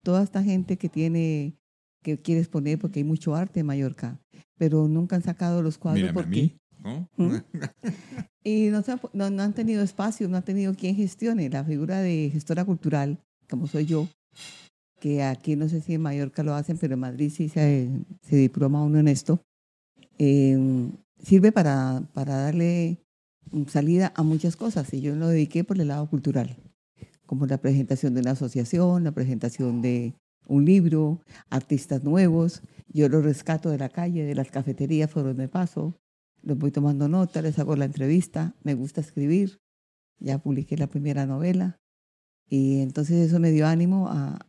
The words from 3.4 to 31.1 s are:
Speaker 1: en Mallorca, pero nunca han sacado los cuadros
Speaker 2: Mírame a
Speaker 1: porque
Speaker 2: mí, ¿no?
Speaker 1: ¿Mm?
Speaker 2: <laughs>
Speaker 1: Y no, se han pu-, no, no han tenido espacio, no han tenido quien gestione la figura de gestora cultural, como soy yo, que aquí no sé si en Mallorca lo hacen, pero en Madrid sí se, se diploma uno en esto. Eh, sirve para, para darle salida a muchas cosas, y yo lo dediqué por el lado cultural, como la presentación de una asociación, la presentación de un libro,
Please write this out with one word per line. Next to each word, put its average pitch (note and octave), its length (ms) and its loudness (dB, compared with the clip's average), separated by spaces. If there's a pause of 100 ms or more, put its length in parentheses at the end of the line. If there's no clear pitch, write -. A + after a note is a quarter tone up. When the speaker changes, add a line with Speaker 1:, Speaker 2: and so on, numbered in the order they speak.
Speaker 1:
en D3+ 60 -2
Mallorca, C3+ 520 -4 (400)
pero D#3 300 2
nunca E3+ 280 0
han E3+ 60 0
sacado F3 400 -2
los D#3+ 160 -2
cuadros G3 220 0
Speaker 2:
Mírame F3 180 0
a E3+ 60 -2
Speaker 1:
porque G2 180 0
Speaker 2:
mí, D#3+ 140 0 (260)
¿no? C#3+ 260 -8 (100)
Speaker 1:
¿Mm? F3 180 2 (160)
Speaker 2:
<laughs> - 800 -10 (180)
Speaker 1:
Y G#3+ 220 2
no, G#3+ 120 0
se B3+ 100 -4
han B3 80 -6
pu-, - 120 -12
no, G3 160 -2
no G3 140 -2
han G#3 120 -2
tenido A3 280 0
espacio, G3+ 460 -2
no F#3 80 0
han F3+ 80 -2
tenido G3 320 -2
quien F#3 180 -2
gestione G3+ 560 -2
la C#3 140 -4
figura D#3+ 360 -2
de D#3+ 320 0
gestora D#3+ 320 -2
cultural, D3+ 540 -2 (320)
como C#3 160 -4
soy D#3 200 -2
yo, D#3+ 220 -2 (920)
que D3 240 -2
aquí C3+ 320 -2
no D#3 120 -2
sé D#3+ 120 -2
si E3 140 -4
en D#3+ 80 -2
Mallorca C#3+ 420 -4
lo D3 100 0
hacen, D#3 240 -4
pero C3+ 160 -2
en B2+ 60 -4
Madrid C3 340 -4
sí D#3 140 -4
se, C#3+ 420 2 (320)
se D3 140 2
diploma C#3 480 4
uno D3+ 160 4
en D3+ 80 6
esto. D3 340 2 (760)
Eh, C3+ 720 4 (320)
sirve G3 300 8
para, C3+ 500 2 (120)
para C#3 220 -4
darle E3+ 640 0 (680)
salida E3+ 480 2
a D#3+ 60 0
muchas D#3 340 0
cosas, G#3+ 380 -4
y C3+ 60 -4
yo C#3+ 160 -4
lo E3 120 0
dediqué E3 360 0
por F#3+ 160 -2
el D3+ 80 0
lado D3 200 -4
cultural, C3+ 480 -2 (680)
como C3+ 200 -2
la C3+ 120 -2
presentación C3+ 560 0
de B2+ 60 0
una B2 120 0
asociación, E3+ 720 0
la D3+ 80 -2
presentación B2 720 -2
de A#2+ 320 -2 (320)
un C#3+ 180 4
libro, E3 560 4 (300)